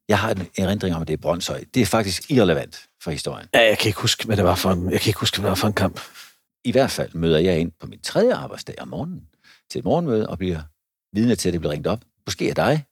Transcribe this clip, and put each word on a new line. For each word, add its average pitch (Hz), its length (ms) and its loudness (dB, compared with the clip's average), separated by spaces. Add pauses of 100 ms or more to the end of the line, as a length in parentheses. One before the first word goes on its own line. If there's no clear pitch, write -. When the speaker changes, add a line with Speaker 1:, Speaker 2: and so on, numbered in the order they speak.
Speaker 1:
jeg 104 100 4
har 110 120 -2
en 95 160 -4 (120)
erindring 98 380 0
om, 82 60 -4
at 78 60 -6
det 78 60 -2
er 76 80 -4
Brøndshøj. 85 420 -4 (100)
Det 127 80 4
er 95 40 4
faktisk 104 440 0
irrelevant 90 560 2 (160)
for - 80 -8
historien. - 440 -8
Speaker 2:
Ja, 123 60 8
jeg 110 180 6
kan - 100 0
ikke - 120 -2
huske, - 260 -2
hvad 110 100 2
det 101 80 2
var 90 100 4
for 95 160 0
en, 90 200 0
jeg 90 100 0
kan - 100 0
ikke - 100 -4
huske, - 160 0
hvad 95 80 -4
det 104 60 2
var 95 40 0
for 107 120 0
en 104 60 2
kamp. 95 280 -2 (640)
Speaker 1:
I 120 80 0
hvert 123 180 4
fald 67 240 -6
møder 82 240 2
jeg 87 200 4
ind 85 220 0
på 71 60 -14
min - 140 -18
tredje 220 340 2
arbejdsdag 101 440 -10
om - 100 -14
morgenen 165 400 -10 (420)
til - 80 -8
et 120 60 -6
morgenmøde 123 440 0
og - 100 -8
bliver 90 220 -2 (560)
vidne 113 180 4
til, 92 140 0
at 87 40 2
det 87 80 -2
bliver 80 120 -2
ringet 76 140 -6
op. 98 140 0 (260)
Måske - 220 -4
af 147 60 -2
dig 143 380 2